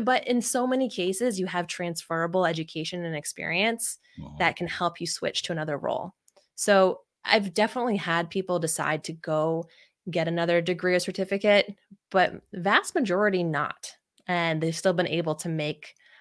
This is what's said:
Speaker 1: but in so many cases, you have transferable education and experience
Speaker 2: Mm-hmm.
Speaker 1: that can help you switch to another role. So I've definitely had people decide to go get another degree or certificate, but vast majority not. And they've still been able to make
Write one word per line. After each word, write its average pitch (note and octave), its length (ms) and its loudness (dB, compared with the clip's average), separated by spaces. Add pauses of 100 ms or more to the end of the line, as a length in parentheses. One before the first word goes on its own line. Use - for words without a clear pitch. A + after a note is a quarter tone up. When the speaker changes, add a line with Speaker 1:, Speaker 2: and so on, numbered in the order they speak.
Speaker 1:
but B3+ 260 2
in B3 140 2
so B3+ 260 0
many B3+ 220 2
cases, F#3+ 500 -2
you F#3 60 -2
have F3 220 -2
transferable E3+ 800 -2
education D#3+ 600 -4
and E3 100 -4
experience F#3 840 -2 (220)
Speaker 2:
Mm-hmm. - 180 -14
Speaker 1:
that E3 180 2
can F3 120 -4
help E3+ 340 -4
you E3+ 60 -4
switch - 360 -4
to - 80 -6
another D#3 260 -4
role. - 360 -4 (420)
So F#3+ 460 4 (240)
I've G3+ 280 2
definitely A3 440 0
had E3+ 320 0
people F#3 300 0
decide D#3 460 0
to E3 80 -6
go D#3+ 520 0 (440)
get E3 200 0
another E3+ 320 2
degree F3+ 340 0
or F3+ 40 4
certificate, G3 760 2 (360)
but F#3 200 4 (220)
vast G3+ 420 2
majority G3 480 2
not. D3+ 480 -2 (360)
And E3 360 0
they've E3 100 0
still F#3 200 2
been F3 140 0
able D#3+ 280 -2
to E3+ 140 -6
make D3+ 460 -4 (260)